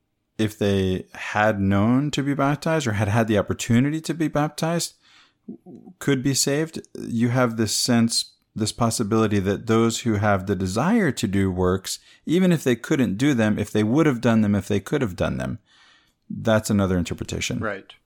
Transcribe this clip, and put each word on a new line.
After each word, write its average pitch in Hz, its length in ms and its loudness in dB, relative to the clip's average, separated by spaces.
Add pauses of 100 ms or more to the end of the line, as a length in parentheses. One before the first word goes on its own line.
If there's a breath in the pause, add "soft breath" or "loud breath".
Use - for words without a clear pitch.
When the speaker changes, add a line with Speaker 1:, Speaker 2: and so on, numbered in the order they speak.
(380)
Speaker 1:
if 107 200 -2
they 95 560 0
had 107 480 0
known 113 500 2
to 143 120 -2
be 143 100 -2
baptized 147 540 -2
or 107 60 0
had 104 140 0
had 110 200 0
the 107 100 2
opportunity 123 640 0
to 156 120 -6
be 156 140 -2
baptized 156 680 -4 (1040 soft breath)
could 139 240 0
be 139 100 0
saved, 147 480 -2 (180)
you 113 300 -2
have 120 280 0
this 110 180 0
sense, - 580 0 (220)
this 104 160 -2
possibility 110 680 0
that 98 280 -2
those 113 340 2
who 110 140 0
have 98 320 0
the 101 80 0
desire 131 560 0
to - 160 -4
do 98 220 2
works, 92 500 0 (260 soft breath)
even 180 260 4
if 160 120 0
they 123 120 2
couldn't 117 420 0
do 139 160 2
them, 107 240 2
if 101 140 -4
they 107 120 0
would 135 220 2
have 131 140 0
done 113 220 4
them, 104 140 2
if 98 120 -2
they 104 120 0
could 143 220 -4
have 98 140 -4
done 78 220 -2
them, 64 220 -6 (720 soft breath)
that's 107 400 0
another 98 280 2
interpretation. - 640 -4
Speaker 2:
Right. 101 340 -8 (120)